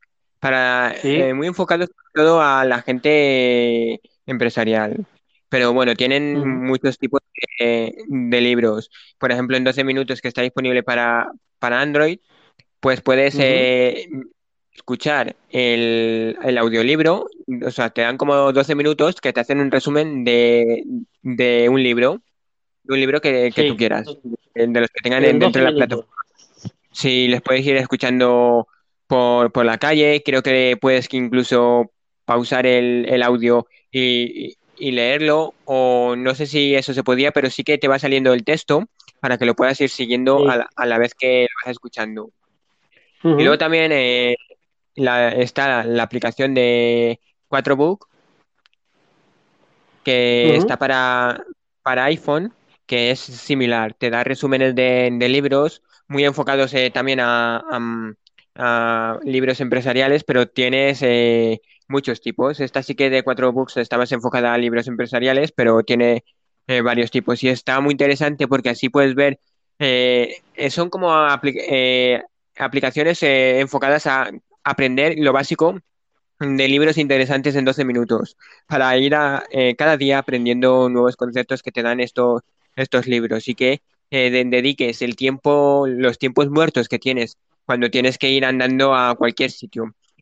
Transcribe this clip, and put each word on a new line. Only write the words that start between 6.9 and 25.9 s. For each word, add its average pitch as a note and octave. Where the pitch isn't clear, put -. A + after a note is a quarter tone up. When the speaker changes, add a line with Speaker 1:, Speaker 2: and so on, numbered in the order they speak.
Speaker 1:
tipos C3+
de, A#2
de B2
libros. A#2
Por C3
ejemplo, B2+
en B2+
doce C3
minutos C3
que B2+
está B2
disponible B2+
para, A#2+
para B2
Android, D3+
pues C3
puedes, C3+
Speaker 2:
Ujú. C#3
Speaker 1:
eh, B2+
escuchar C3
el, A2+
el B2+
audiolibro, C3
o B2+
sea, A#2+
te A#2
dan A#2+
como C#3
doce C3+
minutos D3
que C3
te B2
hacen C#3
un C#3
resumen C#3+
de, A#2+
de A#2+
un C3+
libro, B2+
de C3+
un C3+
libro C3+
que, B2
que -
Speaker 2:
Sí. D3
Speaker 1:
tú B2+
quieras, A2
de A#2
los A#2
que -
tengan B2+
Speaker 2:
En B2+
Speaker 1:
en, D3
dentro C3
de C3
la C3+
Speaker 2:
doce C#3+
minutos. A#2